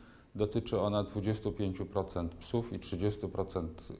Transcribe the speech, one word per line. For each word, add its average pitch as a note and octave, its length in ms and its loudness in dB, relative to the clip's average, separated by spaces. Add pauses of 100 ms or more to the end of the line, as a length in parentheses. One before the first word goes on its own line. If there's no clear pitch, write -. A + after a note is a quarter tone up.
(360)
Dotyczy G#2+ 440 2
ona G#2 240 4
dwudziestu G#2 480 0
pięciu F#2+ 340 0
procent F2+ 500 0
psów - 380 -2
i F#2+ 60 -4
trzydziestu G2 500 0
procent F2 580 -2 (120)